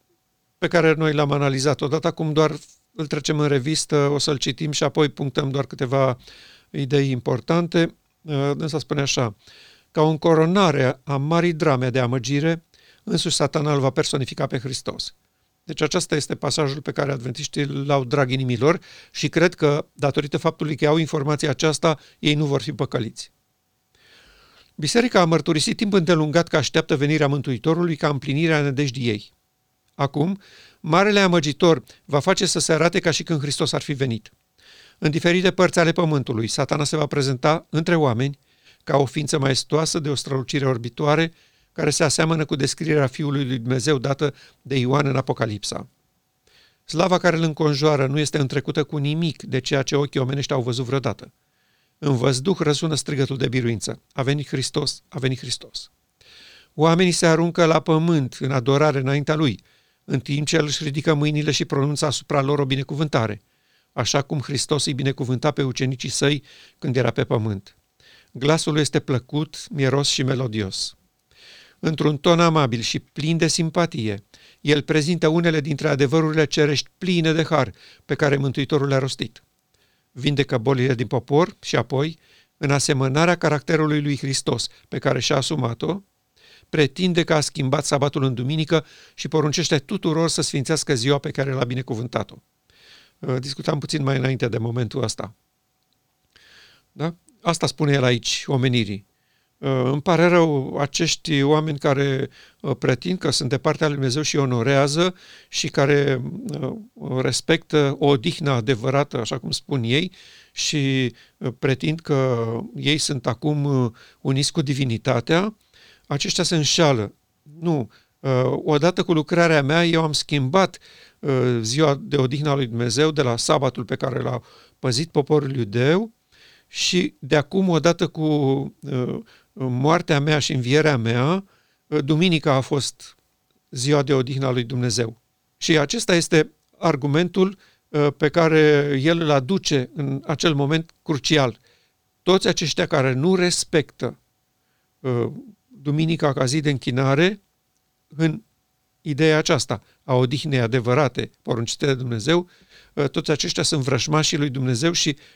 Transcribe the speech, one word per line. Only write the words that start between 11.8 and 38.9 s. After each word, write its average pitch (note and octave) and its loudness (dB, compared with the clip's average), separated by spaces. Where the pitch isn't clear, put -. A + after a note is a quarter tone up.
de B2 0
amăgire, C#3 -2
însuși E3 -2
Satana D3 0
îl C#3 0
va C3+ 2
personifica C#3 -2
pe C3+ -6
Hristos.” - -10
Deci D#3 -8
acesta D#3+ -2
este - -4
pasajul C#3+ -4
pe D3+ -8
care C#3+ -2
adventiștii C3+ -6
l-au C#3 -2
drag B2+ 0
inimilor C3 0
și - -4
cred F3 2
că, D3 0
datorită C#3+ -2
faptului D#3 -2
că D3 0
au D3+ 4
informația D3+ -2
aceasta, D#3 0
ei D3+ 2
nu D3+ 0
vor C#3 -2
fi - -8
păcăliți. - -6
Biserica A#3 2
a F3 6
mărturisit D#3+ 0
timp G3+ 0
îndelungat E3 2
că E3 -2
așteaptă D#3 0
venirea D3 2
Mântuitorului D3 -2
ca D3+ -2
împlinirea D3 0
nădejdii C3+ -2
ei. G#2 -4
Acum, D3+ -2
marele G3+ 4
amăgitor E3 4
va C#3+ 0
face F#3 2
să E3+ -2
se E3 0
arate E3+ 2
ca F3 0
și D3+ -4
când D#3+ -2
Hristos C#3 -2
ar - -4
fi - -6
venit. A#2+ -4
În D#3+ 0
diferite F3 2
părți F3+ 2
ale E3 4
pământului, C3+ 0
Satana D3 -2
se D3+ -2
va D3+ 0
prezenta D3 0
între D#3+ 0
oameni C#3 0
ca - 0